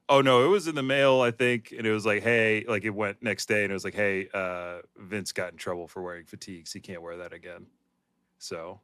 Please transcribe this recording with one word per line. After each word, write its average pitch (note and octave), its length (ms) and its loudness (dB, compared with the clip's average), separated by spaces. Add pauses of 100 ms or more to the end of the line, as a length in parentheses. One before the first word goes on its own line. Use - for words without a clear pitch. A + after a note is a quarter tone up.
(100)
Oh, C#3 100 8
no, B2+ 240 6
it D3+ 40 4
was F#3 200 2
in D#3+ 60 -4
the C#3+ 80 -2
mail, C3+ 400 4
I A#2+ 80 4
think, A#2+ 460 0
and A2+ 100 -4
it A2 60 2
was G#2+ 120 0
like, G#2 180 2
"Hey," A2+ 460 2
like, G#2 160 0
it A2 60 -2
went G2+ 320 -4
next G#2+ 260 -4
day, G#2+ 140 2
and G2 80 -2
it G2 40 -4
was F#2 100 -6
like, F#2 100 -8
"Hey, G2 400 0
uh, F2+ 440 -6 (200)
Vince G2 340 -8
got F2+ 200 -6
in E2+ 60 -20
trouble F2 300 -8
for F#2+ 140 -12
wearing F2 240 -12
fatigues. F2 460 -16
He G2 80 -14
can't F2 200 -14
wear E2+ 160 -12
that F2 160 -14
again." F2 340 -18 (720)
So, F2+ 460 -12